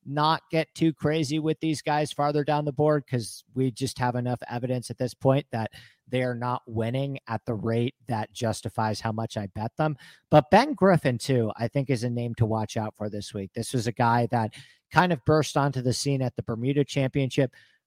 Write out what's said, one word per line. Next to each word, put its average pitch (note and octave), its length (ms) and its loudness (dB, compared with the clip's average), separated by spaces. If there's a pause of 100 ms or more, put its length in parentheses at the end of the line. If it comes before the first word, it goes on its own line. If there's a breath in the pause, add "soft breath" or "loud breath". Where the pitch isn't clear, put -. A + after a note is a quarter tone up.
not D3 460 2
get D#3+ 240 -2
too E3 180 2
crazy D3+ 460 0
with D#3 220 -2
these D#3+ 240 -2
guys D3+ 280 0
farther D3 320 0
down D3+ 220 0
the C#3+ 80 -4
board D3+ 320 2
'cause - 380 -6 (100)
we C3 160 0
just B2 300 -6
have B2 160 0
enough B2 240 -2 (100)
evidence B2 400 -4
at A#2 80 -10
this B2 160 -2
point C3+ 380 2
that A2 200 -4 (360 loud breath)
they B2+ 160 -2
are B2 100 -2
not B2 320 -4
winning B2+ 640 -4
at A2+ 180 -6
the B2 80 -4
rate A#2 400 0 (140)
that A2 260 -4
justifies A2 680 -2
how A2 120 -2
much A2 260 -6
I G#2 80 -6
bet G#2+ 320 -8
them. D#3 180 0 (360 loud breath)
But D3+ 180 8
Ben G3+ 240 6
Griffin, D#3+ 460 4
too, A#2 360 2
I A#2+ 120 -4
think C#3 240 -2
is A2+ 120 0
a B2 60 -2
name A#2+ 260 -4
to A#2 120 2
watch A2 300 -2
out G#2+ 200 -6
for G#2+ 140 -6
this G2+ 200 -10
week. G2 220 -6
This - 200 -8
was A#2 120 0
a A#2+ 60 -2
guy A#2+ 400 2
that A2+ 240 0 (360 loud breath)
kind F3 220 4
of C#3 100 -6
burst D#3 320 2
onto C#3 280 0
the B2 100 2
scene C#3 300 -2
at B2 120 -4
the - 80 -8
Bermuda C3 400 0
Championship. C3+ 720 0 (340 soft breath)